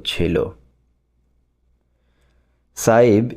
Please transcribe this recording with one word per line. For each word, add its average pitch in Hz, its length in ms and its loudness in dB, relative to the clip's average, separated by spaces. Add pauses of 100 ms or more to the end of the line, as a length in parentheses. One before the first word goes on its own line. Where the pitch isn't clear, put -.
ছিল। 85 400 -4 (2250)
সাইব 117 600 2